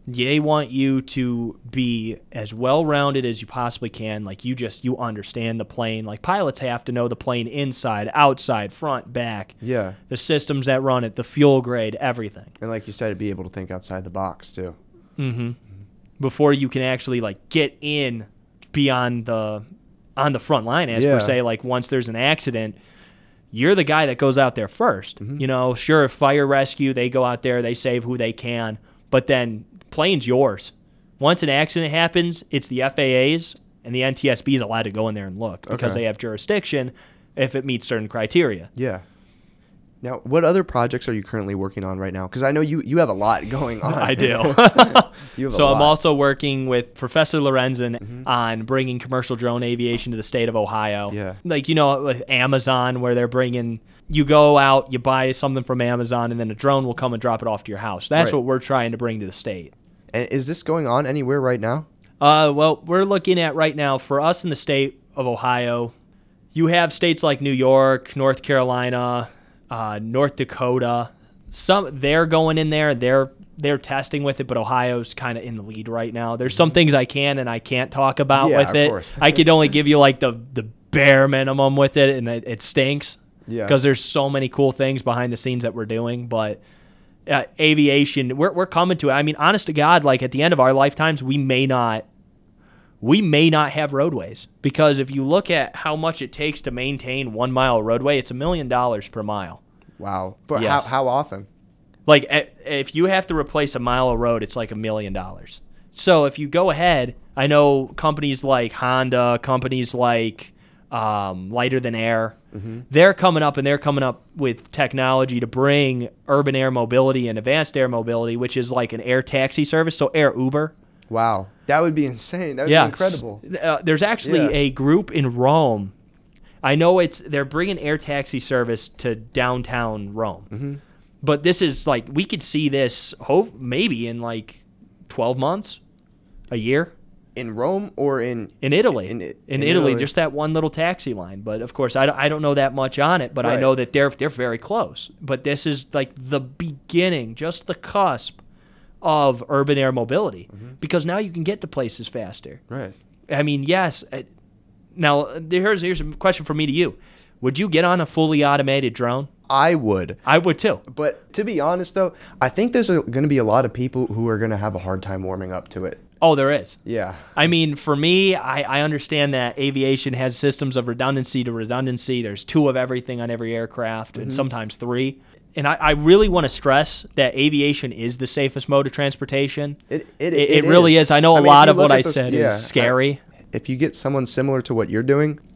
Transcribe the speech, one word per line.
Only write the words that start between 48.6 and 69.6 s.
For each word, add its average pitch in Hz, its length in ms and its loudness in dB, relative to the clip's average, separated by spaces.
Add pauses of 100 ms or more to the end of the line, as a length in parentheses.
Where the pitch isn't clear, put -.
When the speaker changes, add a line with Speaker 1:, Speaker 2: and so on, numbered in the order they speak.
Speaker 1:
bringing 127 360 -2
commercial 123 380 -4
drone 120 260 -2
aviation 120 500 -2
to 113 40 -6
the 110 60 -6
state 117 260 -2
of 113 80 -2
Ohio. 104 560 -2
Speaker 2:
Yeah. 101 220 -8 (100)
Speaker 1:
Like, 151 240 -4
you 160 60 0
know, 139 280 4
with 123 280 -2
Amazon, 127 720 2
where 123 120 2
they're 120 140 2
bringing, 120 520 -2 (280)
you 151 160 2
go 147 340 8
out, 135 340 4
you 127 60 -2
buy 131 340 2
something 131 320 -2
from 123 180 -2
Amazon, 120 500 -2
and 117 80 -6
then 113 100 -4
a 107 40 -8
drone 139 320 2
will 117 80 -4
come 127 180 -4
and 117 80 -6
drop 117 220 -2
it 117 60 -4
off 107 160 -2
to - 60 -12
your 101 80 -8
house. 101 300 -8
That's 147 240 2
Speaker 2:
Right. 147 60 0
Speaker 1:
what 123 60 -2
we're 131 140 0
trying 123 340 -2
to 117 60 -8
bring 113 220 -6
to 101 60 -10
the 92 60 -12
state. 95 420 -12 (400)
Speaker 2:
And 120 160 -4
is 131 160 -2
this - 160 -6
going 160 240 -2
on 127 200 0
anywhere 139 340 -2
right 127 200 0
now? 123 260 -4 (340)
Speaker 1:
Uh, 151 340 6
well, 151 300 2
we're 180 200 2
looking 190 360 2
at 156 140 -2
right 156 200 0
now, 143 220 0
for 139 240 -2
us 165 240 0
in 175 60 -4
the 143 60 -4
state 139 440 -2 (160)
of 131 100 -2
Ohio, 120 680 -2 (580)
you 160 140 0
have 170 260 2
states 165 300 0
like 139 180 0
New 139 120 -2
York, 131 640 4
North 135 280 0
Carolina, 123 880 -2 (400)